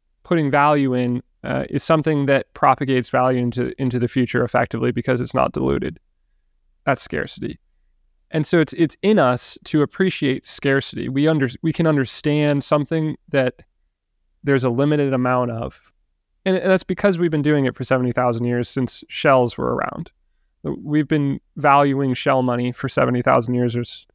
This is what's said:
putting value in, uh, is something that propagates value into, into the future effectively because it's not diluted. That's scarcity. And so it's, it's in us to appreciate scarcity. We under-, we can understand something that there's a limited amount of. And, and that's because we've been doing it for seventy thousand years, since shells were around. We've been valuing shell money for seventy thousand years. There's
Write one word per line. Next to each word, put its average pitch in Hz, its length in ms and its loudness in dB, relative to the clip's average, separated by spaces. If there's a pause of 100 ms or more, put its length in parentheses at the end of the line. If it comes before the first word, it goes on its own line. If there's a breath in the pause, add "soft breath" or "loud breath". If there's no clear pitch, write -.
(240)
putting 156 280 0
value 143 420 4
in, 123 300 -2 (200)
uh, 135 280 -4
is 143 120 -2
something 151 440 2
that 139 260 0
propagates 131 560 2
value 127 300 2
into, 123 420 -2
into 127 160 -2
the 120 100 0
future 123 360 0
effectively 123 480 0
because 123 300 0
it's 117 120 -6
not 131 200 0
diluted. 139 460 -2 (880)
That's 139 160 -2
scarcity. - 580 -8 (680)
And 156 160 -2
so 175 140 2
it's, 156 140 0
it's 165 280 -2
in 208 160 2
us 123 480 0
to 151 160 0
appreciate 147 640 -2
scarcity. 135 640 -2
We 139 180 0
under-, 143 220 2 (140)
we 160 100 0
can 165 140 0
understand 147 760 0
something 156 540 -2 (120)
that 131 340 -2 (800)
there's 139 200 2
a 131 60 2
limited 139 440 0
amount 127 380 0
of. 117 400 -10 (540)
And, 190 100 2
and 185 160 0
that's 190 120 2
because 190 340 0
we've 170 140 0
been 156 100 0
doing 143 240 2
it 127 100 -2
for - 80 -8
seventy 127 280 0
thousand 120 340 0
years, 120 220 -2
since - 420 -4
shells 131 480 2
were 123 180 -2
around. - 360 -6 (520)
We've 147 440 -2
been 143 320 0 (180)
valuing 139 580 2
shell 131 260 0
money 123 300 -2
for - 180 -6
seventy 123 320 0
thousand 123 320 2
years. 123 220 0
There's - 400 -8